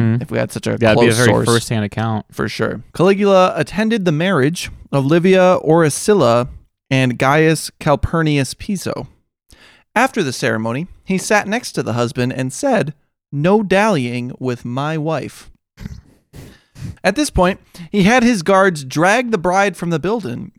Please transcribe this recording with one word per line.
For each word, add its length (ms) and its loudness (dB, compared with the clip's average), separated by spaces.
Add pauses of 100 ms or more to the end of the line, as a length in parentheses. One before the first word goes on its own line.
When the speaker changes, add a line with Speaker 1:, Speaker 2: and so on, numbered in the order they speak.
(140)
Speaker 1:
Mm-hmm. 80 -2
Speaker 2:
if 80 -12
we 80 -2
had 120 -2
such 160 -10
a 120 -2
Speaker 1:
That'd 20 -10
be 60 4
a 80 6 (140)
Speaker 2:
close 100 2
Speaker 1:
very 120 4
Speaker 2:
source. 180 2
Speaker 1:
firsthand 360 0
account. 480 -4
Speaker 2:
For 160 -4
sure. 340 -4 (120)
Caligula 640 4
attended 500 -2
the 60 2
marriage 580 0 (220)
of 120 0
Livia 580 4
Oracilla 840 2 (420)
and 280 0
Gaius 520 2 (100)
Calpurnius 760 0
Piso. 520 -8 (840)
After 280 0
the 100 -4
ceremony, 540 -4 (180)
he 140 -2
sat 280 0
next 260 -6
to 100 -4
the 100 -4
husband 400 -2
and 180 -6
said, 440 -2 (360)
"No 320 2
dallying 760 0
with 260 -6
my 320 -4
wife." 540 -8 (1500)
At 100 0
this 160 -4
point, 300 0 (300)
he 140 2
had 180 4
his 200 2
guards 420 2
drag 460 0
the 80 0
bride 380 0
from 140 -6
the 100 -2
building, 580 -6